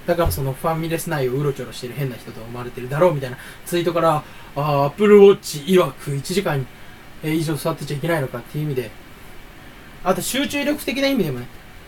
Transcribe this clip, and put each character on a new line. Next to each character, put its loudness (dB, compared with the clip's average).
だ 2
か 2
ら、 4
そ -2
の 0
フ -6
ァ 2
ミ -2
レ 0
ス -8
内 0
を -2
う 0
ろ 0
ち -10
ょ -8
ろ -12
し -12
て -8
る -12
変 -2
な -8
人 -16
と -14
思 -12
わ -10
れ -10
て -12
る -8
だ -2
ろ 6
う、 4
み -2
た -6
い -8
な -10
ツ -2
イ 2
ー -4
ト 2
か 2
ら、 4
あ 2
ー、 4
Apple 8
Watch 8
曰 4
く、 -6
一 -4
時 0
間 0
え -2
ー、 2
以 0
上 -2
座 -2
っ -6
て -10
ち -6
ゃ -4
い -8
け -2
な 2
い 0
の -2
か -8
っ -8
て -12
い -2
う -2
意 -2
味 -4
で。 -4
あ 2
と、 0
集 -2
中 -2
力 -2
的 -2
な 4
意 2
味 2
で -2
も -6
ね、 -10